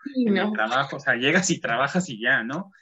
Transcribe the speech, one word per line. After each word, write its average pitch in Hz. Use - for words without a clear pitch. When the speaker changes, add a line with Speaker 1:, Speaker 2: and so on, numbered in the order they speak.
Speaker 1:
Sí, 262
Speaker 2:
en 202
el 196
Speaker 1:
no. -
Speaker 2:
trabajo, 131
o 139
sea, 131
llegas 170
y 156
trabajas 139
y 110
ya, 123
¿no? 151